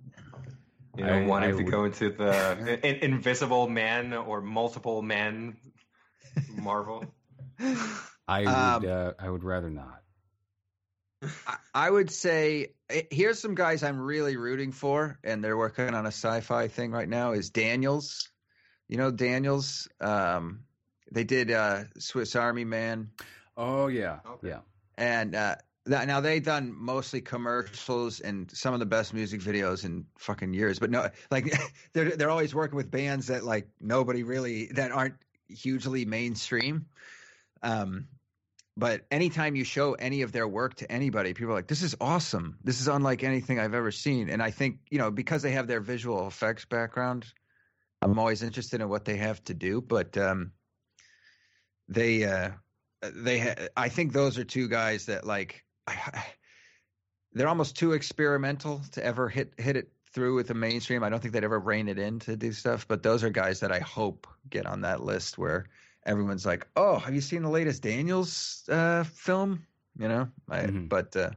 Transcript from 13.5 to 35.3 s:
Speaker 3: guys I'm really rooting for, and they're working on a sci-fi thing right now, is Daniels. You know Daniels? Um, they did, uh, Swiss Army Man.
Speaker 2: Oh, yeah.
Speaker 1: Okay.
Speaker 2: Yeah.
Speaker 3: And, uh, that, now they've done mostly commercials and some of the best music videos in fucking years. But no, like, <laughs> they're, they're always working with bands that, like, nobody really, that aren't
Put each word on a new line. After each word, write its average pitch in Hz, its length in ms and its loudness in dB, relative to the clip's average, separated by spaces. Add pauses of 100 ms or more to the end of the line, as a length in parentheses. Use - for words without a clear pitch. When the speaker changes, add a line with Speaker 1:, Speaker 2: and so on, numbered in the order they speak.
Speaker 3:
guys 165 300 2
I'm 139 160 0
really 143 360 0
rooting 131 360 -2
for, 143 500 0
and 107 220 -2
they're 110 120 2
working 117 380 0
on 110 120 0
a - 20 -2
sci-fi 113 580 0
thing 117 240 -4
right 113 180 -2
now, 120 240 0
is 101 180 -2
Daniels. 131 760 0 (600)
You - 80 -4
know 131 140 2
Daniels? 131 760 0 (140)
Um, 92 600 0 (520)
they 113 120 0
did, 127 260 2
uh, 104 340 2 (140)
Swiss - 380 -4
Army 120 280 0
Man. 113 460 -4 (440)
Speaker 2:
Oh, 131 340 0
yeah. 95 380 -2
Speaker 1:
Okay. 117 220 -10
Speaker 2:
Yeah. 65 120 -8 (360)
Speaker 3:
And, 113 380 0
uh, 104 220 0 (300)
that, 131 200 2
now 143 140 2
they've 156 220 2
done 143 320 0
mostly 131 460 -4
commercials 120 1000 -4
and 95 300 -6
some - 220 -2
of 120 80 0
the 113 60 0
best 110 260 2
music 107 300 -4
videos 98 420 0
in 87 220 -4 (120)
fucking 95 360 -4
years. 98 240 4
But 110 120 2
no, 123 200 2 (200)
like, 139 220 2 (200)
<laughs> - 200 -20
they're, 160 240 2
they're 151 140 2
always 156 240 2
working 147 220 0
with 143 140 -2
bands 139 360 0
that, 127 180 0
like, 107 240 0 (100)
nobody 120 440 2
really, 120 500 -2
that 127 180 0
aren't 131 260 0 (320)